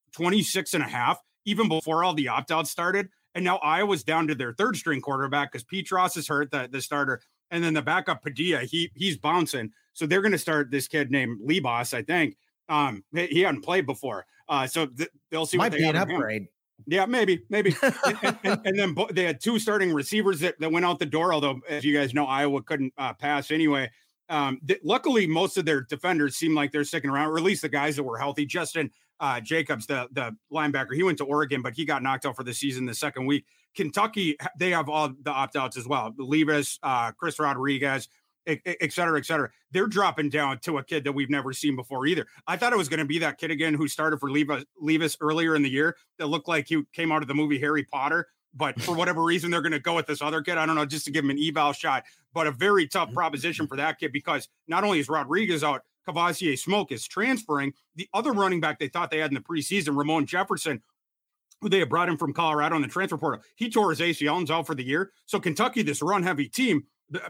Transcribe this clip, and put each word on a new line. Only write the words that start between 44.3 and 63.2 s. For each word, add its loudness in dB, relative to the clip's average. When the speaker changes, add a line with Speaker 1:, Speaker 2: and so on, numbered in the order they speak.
Speaker 1:
Levis, 0
Levis 0
earlier 2
in 4
the 2
year 0
that -4
looked -2
like 0
he 2
came -2
out 2
of -8
the -4
movie 2
Harry 0
Potter. -2
But -4
for -2
whatever 2
<laughs> 4
reason, 0
they're 2
gonna 0
go -2
with 0
this -4
other -2
kid. -2
I 2
don't 2
know, 2
just -6
to -8
give 2
him 2
an 0
eval 2
shot. -2
But 2
a 0
very 4
tough 0
proposition -2
for -8
that -2
kid -4
because -2
not 2
only 4
is -2
Rodriguez 0
out, 0
Kavosiey 0
Smoke 0
is -8
transferring. 0
The -8
other 0
running 2
back 0
they -2
thought -2
they 0
had 0
in 0
the -4
preseason, -2
Ramon 2
Jefferson, -2
who -4
they 4
had 2
brought 2
in 0
from -2
Colorado 2
in 2
the -2
transfer -2
portal, -2